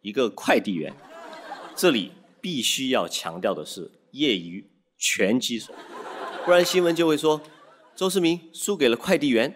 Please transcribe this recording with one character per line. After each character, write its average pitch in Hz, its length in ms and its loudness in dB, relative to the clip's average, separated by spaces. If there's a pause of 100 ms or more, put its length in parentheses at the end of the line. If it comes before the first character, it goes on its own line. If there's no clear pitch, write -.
一 104 100 -10
个 120 160 0
快 - 320 2
递 101 140 -4
员。 76 180 -6 (800)
这 185 160 4
里 107 220 0 (300)
必 165 180 -4
须 131 300 -2
要 101 180 2
强 85 320 -8
调 98 140 0
的 76 100 -8
是， 82 260 -12 (200)
业 135 260 0
余 87 260 -10 (360)
拳 110 420 0
击 117 180 -4
手， - 140 -12 (720)
不 175 60 0
然 175 120 8
新 180 220 2
闻 170 100 4
就 165 140 4
会 156 80 4
说 151 240 2 (560)
，“周 190 140 0
世 190 100 2
明 170 180 2 (140)
输 - 240 -4
给 139 140 4
了 117 60 2
快 180 200 2
递 143 140 2
员。” 127 260 4